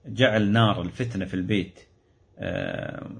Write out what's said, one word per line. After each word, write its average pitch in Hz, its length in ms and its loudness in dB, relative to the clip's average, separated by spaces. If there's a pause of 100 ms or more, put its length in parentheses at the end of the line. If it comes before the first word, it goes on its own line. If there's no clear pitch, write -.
جعل 107 460 2
نار 104 300 4
الفتنة 98 440 -4
في - 80 -8
البيت، 92 460 -2 (600)
آه، - 680 -6 (120)